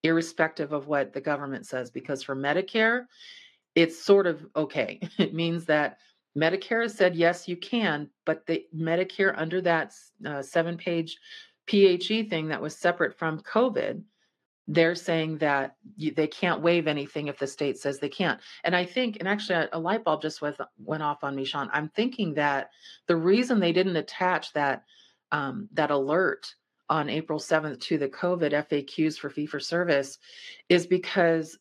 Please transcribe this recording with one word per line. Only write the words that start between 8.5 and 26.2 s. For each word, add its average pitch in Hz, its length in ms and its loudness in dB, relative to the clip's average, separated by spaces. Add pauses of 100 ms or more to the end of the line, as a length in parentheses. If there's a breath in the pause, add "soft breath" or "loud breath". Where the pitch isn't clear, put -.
Medicare 180 600 0
under 165 260 -2
that, 165 320 0 (300)
uh, 143 180 -6
seven-page 165 760 -2 (480 loud breath)
P 196 200 6
H 180 240 4
E 220 120 0
thing 160 260 -4
that 147 120 -4
was 151 160 -8
separate 175 420 0
from 160 220 -2
covid, - 600 0 (680)
they're 165 260 4
saying 160 440 -2
that 143 380 0 (220)
y-, 151 160 -4
they 151 120 2
can't 170 360 -2
waive 170 240 4
anything 147 400 -4
if 143 120 -8
the 139 80 -2
state 139 320 -4
says 139 200 -4
they 143 100 -4
can't. 156 320 -2 (240 loud breath)
And 180 120 2
I 180 80 2
think, 226 340 -4
and 180 80 -4
actually 202 300 0
a, 160 160 0
a 160 60 -4
light 196 260 -2
bulb 156 180 0
just 156 180 -6
went, 147 160 -4 (220)
went 156 240 -6
off 147 220 -2
on 139 100 -4
me, 135 100 -4
Sean. 135 280 -6
I'm 151 160 -2
thinking 214 460 -2
that 143 360 0 (380 loud breath)
the 175 80 4
reason 214 420 4
they 175 140 4
didn't 180 240 2
attach 170 560 -2
that, 139 320 0 (480 soft breath)
um, 135 400 -4
that 147 180 0
alert 147 640 0 (340)